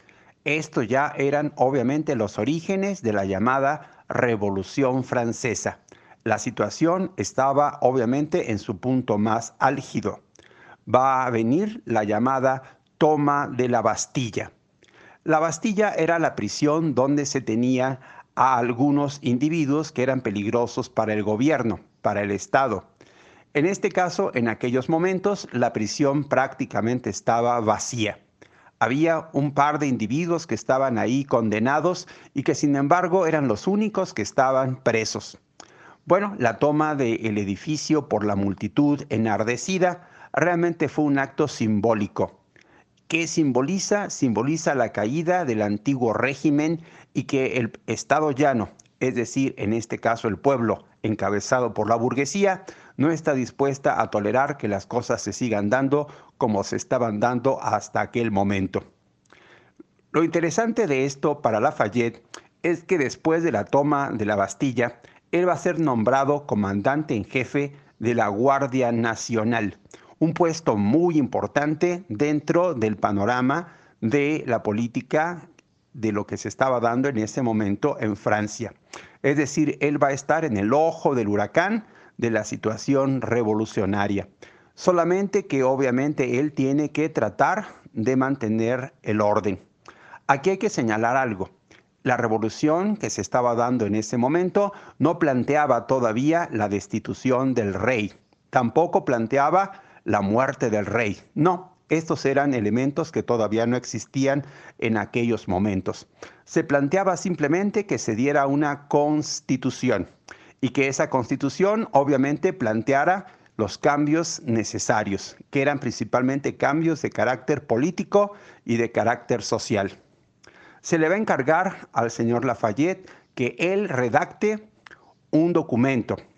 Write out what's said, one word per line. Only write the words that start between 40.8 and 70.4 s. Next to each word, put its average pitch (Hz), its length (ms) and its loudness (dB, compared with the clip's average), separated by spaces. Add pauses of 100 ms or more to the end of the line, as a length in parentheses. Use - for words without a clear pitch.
fue 156 160 -2
un 143 140 2
acto 135 300 -2
simbólico. 110 920 0 (680)
¿Qué 165 180 0
simboliza? 165 840 0
Simboliza 143 640 0
la 117 180 0
caída 160 520 0
del 113 160 0
antiguo 110 540 0
régimen 147 680 0 (320)
y 127 120 -2
que 131 340 -2
el 113 140 -2 (140)
Estado 147 440 0
llano, 131 400 2 (300)
es 127 160 -2
decir, 135 420 -2
en 110 160 -2
este - 240 -4
caso 117 300 -2
el 95 100 -2
pueblo 117 480 0 (160)
encabezado 104 720 0
por 104 160 -2
la 117 60 4
burguesía, 139 680 0 (320)
no 151 140 2
está 156 240 -2
dispuesta 135 640 0
a 110 100 -2
tolerar 123 460 0
que 123 100 -6
las 98 200 -4
cosas 117 340 -2
se 101 140 -8
sigan 104 340 -2
dando 135 400 2 (300)
como 107 260 0
se - 120 -4
estaban 117 440 -2
dando 123 420 0
hasta 107 380 -2
aquel 113 300 -2
momento. 98 520 0 (1300)
Lo 156 120 2
interesante 175 640 0
de 135 180 2
esto 143 380 -2
para 110 180 2
Lafayette 117 640 0 (400)
es 170 220 0
que 190 120 0
después 160 460 0
de 165 100 2
la 104 140 0
toma 143 440 2
de 107 140 -4
la 104 120 2
Bastilla, 117 640 0 (300)
él 175 160 2
va 180 60 4
a 156 60 -2
ser 170 200 -2
nombrado 139 680 2
comandante 107 680 0
en 101 100 -2
jefe 139 520 -4 (220)
de 117 160 0
la 113 140 2
Guardia 127 640 2
Nacional, 113 880 0 (420)
un 160 120 2
puesto 160 440 0